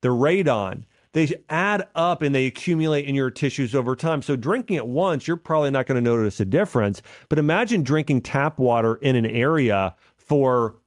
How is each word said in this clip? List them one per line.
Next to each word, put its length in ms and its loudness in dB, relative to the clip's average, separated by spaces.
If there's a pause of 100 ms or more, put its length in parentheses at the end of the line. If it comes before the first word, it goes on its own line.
the 80 0
radon, 720 0 (300)
they 200 0 (160)
add 440 -2
up 280 0
and 120 0
they 120 2
accumulate 600 -2
in 100 -4
your 140 0
tissues 460 -4
over 220 -2
time. 240 -2
So 160 -4
drinking 400 -4
it 100 -6
once, 400 -2
you're 80 -2
probably 360 0
not 140 0
gonna 160 0
notice 380 2
a 60 0
difference. 560 0 (280)
But 100 2
imagine 440 2
drinking 380 0
tap 380 -2
water 360 2
in 220 0
an 80 2
area 720 0 (200)
for 720 0